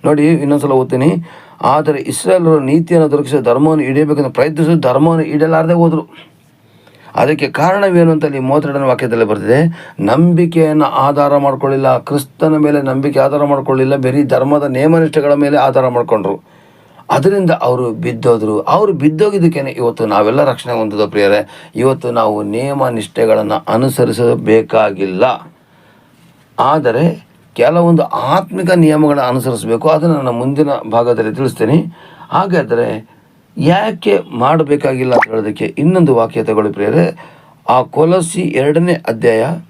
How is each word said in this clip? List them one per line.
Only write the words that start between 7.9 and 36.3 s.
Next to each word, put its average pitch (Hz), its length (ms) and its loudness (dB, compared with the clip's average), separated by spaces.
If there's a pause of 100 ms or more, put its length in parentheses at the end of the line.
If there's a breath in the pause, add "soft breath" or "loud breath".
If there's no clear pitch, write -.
ಅಂತ 156 120 0
ಅಲ್ಲಿ 143 140 -2
ಮೂವತ್ತೆರಡನೇ 139 480 -2
ವಾಕ್ಯದಲ್ಲಿ 117 380 0
ಬರ್ತಿದೆ. 117 760 0
ನಂಬಿಕೆಯನ್ನು 165 840 2
ಆಧಾರ 139 520 0
ಮಾಡ್ಕೊಳ್ಳಿಲ್ಲ, 135 600 0
ಕ್ರಿಸ್ತನ 143 580 -2
ಮೇಲೆ 147 260 2
ನಂಬಿಕೆ 135 380 -2
ಆಧಾರ 143 240 2
ಮಾಡ್ಕೊಳ್ಳಿಲ್ಲ, 135 520 0
ಬರೀ 131 280 0
ಧರ್ಮದ 139 380 0
ನೇಮನಿಷ್ಠೆಗಳ 147 680 2
ಮೇಲೆ 143 260 2
ಆಧಾರ 131 300 2
ಮಾಡ್ಕೊಂಡ್ರು. 110 520 -2 (680 soft breath)
ಅದರಿಂದ 180 400 0
ಅವರು 123 400 -2
ಬಿದ್ದೋದ್ರು. 113 680 -2
ಅವರು 202 320 0
ಬಿದ್ದೋಗಿದ್ದಕ್ಕೇನೆ 156 760 0
ಇವತ್ತು 117 360 -4
ನಾವೆಲ್ಲ 107 380 2
ರಕ್ಷಣೆ 120 340 -4
ಹೊಂದಿದ 107 280 -4
ಪ್ರಿಯರೇ. 101 420 0 (280 loud breath)
ಇವತ್ತು 127 340 -2
ನಾವು 107 320 -2
ನೇಮ 131 460 -4
ನಿಷ್ಠೆಗಳನ್ನ 110 640 -2 (160)
ಅನುಸರಿಸಬೇಕಾಗಿಲ್ಲ, 107 1600 0 (1300 soft breath)
ಆದರೆ 135 680 0 (240)
ಕೆಲವೊಂದು 165 520 2
ಆತ್ಮಿಕ 180 640 -4
ನಿಯಮಗಳನ್ನ 151 500 4
ಅನುಸರಿಸಬೇಕು. 123 680 -2
ಅದನ್ನ 160 240 2
ನನ್ನ 139 160 -2
ಮುಂದಿನ 139 420 -2 (220)
ಭಾಗದಲ್ಲಿ 113 420 0
ತಿಳಿಸ್ತೀನಿ. 127 500 0 (440 loud breath)
ಹಾಗಾದ್ರೆ 117 800 -2 (480 soft breath)
ಯಾಕೆ 196 640 0 (120)
ಮಾಡಬೇಕಾಗಿಲ್ಲ 135 840 0
ಅಂತ - 140 2
ಹೇಳೋದಕ್ಕೆ 107 500 -6
ಇನ್ನೊಂದು 160 360 2
ವಾಕ್ಯ 113 300 -2